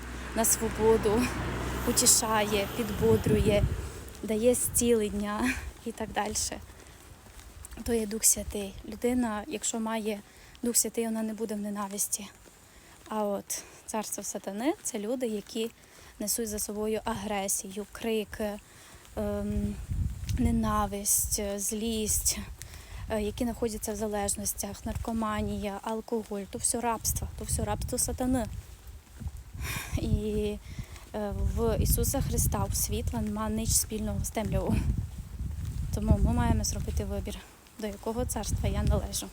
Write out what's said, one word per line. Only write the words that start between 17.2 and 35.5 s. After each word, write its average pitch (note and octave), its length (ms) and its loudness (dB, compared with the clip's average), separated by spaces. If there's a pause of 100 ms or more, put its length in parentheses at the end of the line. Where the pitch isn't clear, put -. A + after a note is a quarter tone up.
крики, A3 580 -2 (680)
ем, G#3 580 -2 (640)
ненависть, G#3+ 1000 2 (160)
злість, G#3+ 840 0 (720)
е, A3 120 0
які G#3 220 -2
знаходяться A3 480 -2
в G#3 40 -4
залежностях, G3+ 880 -2
наркоманія, G#3+ 960 -2
алкоголь, A3 680 -4
то A#3+ 80 -8
все - 220 0
рабство, - 480 -2 (100)
то A3 60 -8
все - 200 0
рабство G#3 340 0
сатани. B3+ 480 2 (1500)
І, G#3 580 2 (580)
е, G#3 180 -2 (240)
в A3+ 240 4
Ісуса A#3+ 400 4
Христа, A3 440 2
в - 120 -2
світла A3+ 440 -2
нема G#3+ 300 -2
ніч A3+ 200 0
спільного G#3+ 540 0
з - 60 -4
темрявою. F#3+ 500 2 (1120)